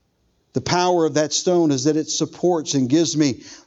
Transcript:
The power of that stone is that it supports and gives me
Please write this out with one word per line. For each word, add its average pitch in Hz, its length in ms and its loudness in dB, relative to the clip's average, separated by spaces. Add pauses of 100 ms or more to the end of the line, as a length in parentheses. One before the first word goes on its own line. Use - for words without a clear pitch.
(540)
The 123 80 -2
power 180 440 0
of 151 80 -2
that 147 180 0
stone 175 400 2
is 131 120 0
that 147 120 2
it 151 140 -2
supports 165 640 -2
and 131 160 2
gives 147 260 2
me 147 280 0 (240)